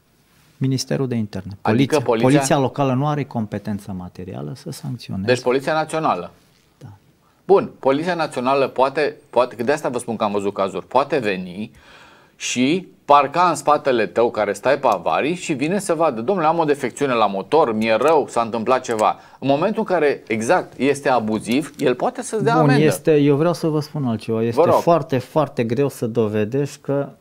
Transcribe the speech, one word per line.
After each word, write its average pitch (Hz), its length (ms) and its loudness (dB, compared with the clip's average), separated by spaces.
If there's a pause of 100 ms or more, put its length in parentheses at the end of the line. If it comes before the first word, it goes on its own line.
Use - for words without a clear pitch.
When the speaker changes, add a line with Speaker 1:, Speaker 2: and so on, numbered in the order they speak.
(560)
Speaker 1:
Ministerul 135 520 -2
de 123 60 -4
Interne. 101 460 -6
Speaker 2:
Adică 127 340 2
Speaker 1:
Poliția, 147 60 4
Speaker 2:
poliția? 120 300 2
Speaker 1:
poliția 143 280 4
locală 135 360 0
nu 135 120 0
are 147 180 -2
competență 104 720 -6
materială 98 580 -12
să - 140 -14
sancționeze. 117 600 -8
Speaker 2:
Deci 123 100 0
Poliția 135 300 0
Națională. 151 580 -2 (480)
Speaker 1:
Da. - 100 -20 (580)
Speaker 2:
Bun, 175 320 4
Poliția 147 360 0
Națională 139 520 0
poate, 139 480 0 (160)
poate, 123 240 0
că 113 80 -6
de 120 100 2
asta 156 160 -2
vă 120 100 -4
spun 113 180 -6
că 110 80 -2
am 104 80 0
văzut 101 220 -2
cazuri, 92 320 -4
poate 143 320 0
veni 95 520 -6 (640)
și 143 500 -2 (180)
parca 143 440 4
în 160 60 0
spatele 139 520 2
tău 117 240 2
care 101 220 -2
stai 135 260 0
pe 139 120 0
avarii 92 440 0
și 175 180 -6
vine 156 260 -2
să 175 160 -2
vadă: 151 260 0
„Domnule, 165 280 -2
am 165 100 0
o 160 60 2
defecțiune 139 480 -2
la 113 140 2
motor, 107 480 2
mi-e 110 200 0
rău, 127 340 2
s-a - 120 -2
întâmplat 117 420 0
ceva.” 107 360 0 (200)
În 131 100 -4
momentul 175 300 0
în 214 60 -2 (100)
care, 147 320 0
exact, 117 520 -2
este 139 300 0
abuziv, 110 720 0
el 127 160 2
poate 180 280 -4
să-ți - 220 -6
dea - 100 2
Speaker 1:
Bun, 160 80 4
Speaker 2:
amendă. 147 220 4
Speaker 1:
este, 156 320 2
eu 143 200 4
vreau 165 160 2
să - 140 -4
vă 151 140 0
spun 147 260 -6
altceva. 113 320 -2
Speaker 2:
Vă 113 60 0
Speaker 1:
Este 117 200 2
Speaker 2:
rog. 156 160 4
Speaker 1:
foarte, 156 380 2
foarte 139 460 -2
greu 117 240 0
să - 180 -6
dovedești 110 720 -2
că 139 280 -4 (120)